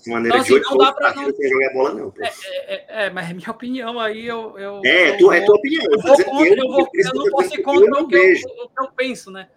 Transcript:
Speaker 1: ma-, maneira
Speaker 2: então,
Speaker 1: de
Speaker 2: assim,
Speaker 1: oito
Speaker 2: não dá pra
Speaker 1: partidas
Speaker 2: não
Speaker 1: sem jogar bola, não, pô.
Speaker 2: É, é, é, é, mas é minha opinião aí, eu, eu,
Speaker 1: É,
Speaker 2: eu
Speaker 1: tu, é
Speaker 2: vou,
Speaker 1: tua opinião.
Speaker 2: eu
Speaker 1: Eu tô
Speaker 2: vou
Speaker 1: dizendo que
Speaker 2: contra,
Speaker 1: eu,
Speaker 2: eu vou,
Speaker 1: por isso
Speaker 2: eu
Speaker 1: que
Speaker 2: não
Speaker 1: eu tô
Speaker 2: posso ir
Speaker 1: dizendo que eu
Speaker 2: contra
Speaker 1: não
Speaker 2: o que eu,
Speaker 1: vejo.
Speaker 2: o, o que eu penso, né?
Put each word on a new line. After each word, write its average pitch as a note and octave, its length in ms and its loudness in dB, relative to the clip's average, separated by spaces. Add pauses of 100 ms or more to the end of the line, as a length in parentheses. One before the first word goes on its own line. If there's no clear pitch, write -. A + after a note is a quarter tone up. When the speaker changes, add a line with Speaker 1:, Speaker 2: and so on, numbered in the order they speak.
Speaker 1:
ma-, A#2 80 -6
maneira A#2 240 0
Speaker 2:
então, - 0 -
Speaker 1:
de B2+ 40 0
Speaker 2:
assim, B2 120 2
Speaker 1:
oito C#3+ 160 2
Speaker 2:
não C3+ 80 2
dá - 140 6
pra - 140 -4
Speaker 1:
partidas C#3 220 -4
Speaker 2:
não C#3 80 -4
Speaker 1:
sem C#3 120 -2
jogar C3 240 0
bola, C3 220 -2
não, D3 160 -10
pô. G#3+ 140 -10
Speaker 2:
É, - 40 -4
é, F#3+ 460 -12
é, G3+ 320 -8
é, F#3+ 40 -6
mas F3+ 200 -10
é F3 40 -12
minha F#3+ 160 -12
opinião A#3+ 500 -10
aí, A3 260 -8
eu, A3+ 320 -12
eu, G3+ 260 -14
Speaker 1:
É, D#3+ 260 2
Speaker 2:
eu - 80 -2
Speaker 1:
tu, F#3 140 8
é F3 60 4
Speaker 2:
vou, F#3 80 -2
Speaker 1:
tua G#3 100 6
opinião. C#4 280 -4
Speaker 2:
eu E3 80 -2
Speaker 1:
Eu G#3+ 60 4
tô F3 100 -6
Speaker 2:
vou C#4 80 8
Speaker 1:
dizendo F4+ 80 4
que - 80 -6
Speaker 2:
contra, C#4+ 160 2
Speaker 1:
eu, G3+ 80 4
Speaker 2:
eu B3+ 160 -2
vou, F3+ 140 2
Speaker 1:
por F3 120 -6
isso F3+ 100 0
Speaker 2:
eu B3+ 40 -6
Speaker 1:
que B3+ 60 -4
Speaker 2:
não G3+ 60 -2
Speaker 1:
eu G3+ 60 0
tô - 60 -2
Speaker 2:
posso F#3 100 0
ir - 40 -10
Speaker 1:
dizendo - 120 -6
que C#4 80 -4
eu C#4+ 40 0
Speaker 2:
contra G4 160 6
Speaker 1:
não D4 120 0
Speaker 2:
o D#4+ 60 -6
que D4+ 80 2
eu, F4+ 40 6
Speaker 1:
vejo. F#4+ 280 4
Speaker 2:
o, - 160 -16
o A#3+ 40 -16
que - 140 -8
eu C4 100 -12
penso, B3+ 380 -8
né? F#3+ 260 -20